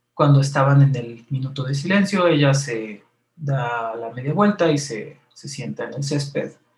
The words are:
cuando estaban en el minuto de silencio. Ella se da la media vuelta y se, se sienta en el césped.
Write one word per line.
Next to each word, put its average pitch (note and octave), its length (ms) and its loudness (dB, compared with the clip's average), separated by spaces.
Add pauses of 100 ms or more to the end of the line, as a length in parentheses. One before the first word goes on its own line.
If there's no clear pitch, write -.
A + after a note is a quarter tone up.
(140)
cuando C#3+ 280 4
estaban C#3 420 4
en C3+ 120 4
el A#2 360 -10
minuto C3 320 -6
de C3+ 100 -6
silencio. F#3+ 540 2
Ella C#3+ 260 4
se A2 500 -4 (320)
da A#2+ 600 -4
la A2+ 160 -10
media C3 220 -6
vuelta G3 380 2
y C#3+ 60 2
se, A2 400 -8 (160)
se - 140 -16
sienta C#3 380 -10
en A2+ 100 -12
el C#3+ 80 -6
césped. - 480 -4 (260)